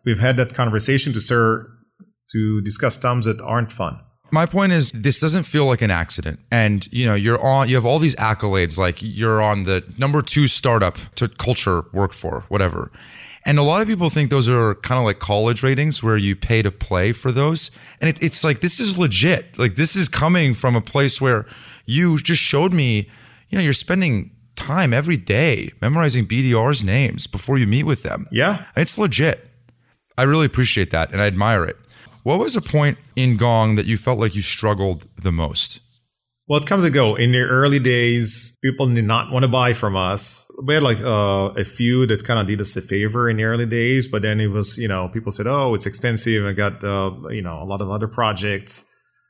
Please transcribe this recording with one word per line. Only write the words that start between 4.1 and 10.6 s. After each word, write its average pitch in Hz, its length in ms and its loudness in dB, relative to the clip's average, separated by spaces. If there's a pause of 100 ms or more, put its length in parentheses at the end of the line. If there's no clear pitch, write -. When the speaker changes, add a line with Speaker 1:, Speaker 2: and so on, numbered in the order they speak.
Speaker 2:
My 156 120 2
point 190 280 2
is, 151 200 2
this 120 280 0
doesn't 160 240 0
feel 147 220 2
like 123 160 2
an 107 100 2
accident. 82 480 -4 (100)
And, 107 400 2
you 123 160 -2
know, 107 80 2
you're 110 260 0
on, 131 280 2
you 127 80 2
have 120 80 2
all 135 160 2
these 151 160 2
accolades, 98 600 0
like, 90 240 0
you're 110 400 -2
on 104 240 0
the 95 240 -2 (100)
number 143 220 0
two 143 280 2
startup 113 480 2 (180)